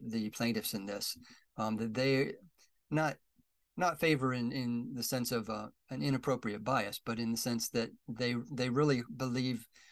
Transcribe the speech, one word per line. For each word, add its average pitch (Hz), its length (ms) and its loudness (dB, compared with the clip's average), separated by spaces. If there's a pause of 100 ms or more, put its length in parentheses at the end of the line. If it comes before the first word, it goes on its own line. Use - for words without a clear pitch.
the 110 220 0
plaintiffs 110 460 0
in 98 100 -6
this, 101 320 -4 (400)
um, 110 220 0
that 113 160 -2
they 135 400 2 (560)
not, 151 260 2 (600)
not 170 200 2
favor 135 360 4
in, 123 180 0
in 120 400 -2
the 123 100 -4
sense 123 300 0
of, 113 160 -2
uh, 107 200 -6 (200)
an 135 140 -6
inappropriate 123 600 0
bias, 110 400 0
but 113 160 -4
in 117 140 0
the 113 60 0
sense 117 320 -2
that 117 180 0 (180)
they, 120 300 0 (160)
they 127 160 0
really 135 340 4 (140)
believe 127 500 0 (260)